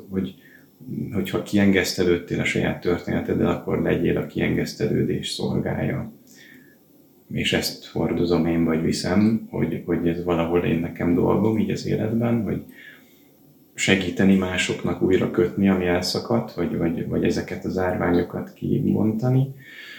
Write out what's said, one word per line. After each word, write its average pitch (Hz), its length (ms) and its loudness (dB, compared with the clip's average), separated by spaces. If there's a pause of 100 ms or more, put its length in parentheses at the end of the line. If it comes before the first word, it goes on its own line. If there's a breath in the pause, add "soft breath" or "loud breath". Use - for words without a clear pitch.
(100)
hogy, 95 240 -4 (800 loud breath)
hogyha 101 300 -2
kiengesztelődtél 92 960 2
a - 40 -2
saját 85 360 -2
történeteddel, 87 680 0
akkor - 340 -2
legyél 85 340 2
a - 100 -2
kiengesztelődés - 1000 -2
szolgája. - 840 -4 (1200 loud breath)
És - 200 -2
ezt - 340 -2
hordozom 82 600 0
én, 85 180 2
vagy 82 180 2
viszem, 104 680 2
hogy, 85 360 -2
hogy 85 220 0
ez 82 160 0
valahol 85 400 2
én, 82 140 2
nekem 87 360 0
dolgom 98 440 4
így 98 120 0
az - 160 -4
életben, 117 560 0
hogy - 220 -4 (1120 loud breath)
segíteni 95 600 4
másoknak 92 680 -2
újra 92 280 2
kötni, - 380 2
ami 90 180 2
elszakadt, 92 680 -2
vagy, 85 240 -4
vagy, 85 320 -2
vagy 85 160 0
ezeket 95 400 -2
az 92 140 -4
árványokat 90 760 -2
kibontani. 107 1000 2 (440 loud breath)